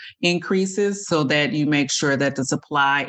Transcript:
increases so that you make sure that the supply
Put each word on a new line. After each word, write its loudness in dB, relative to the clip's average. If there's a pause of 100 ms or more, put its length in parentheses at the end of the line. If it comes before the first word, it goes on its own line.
(220)
increases 0
so 2
that 0
you 0
make 2
sure 0
that 0
the -4
supply 0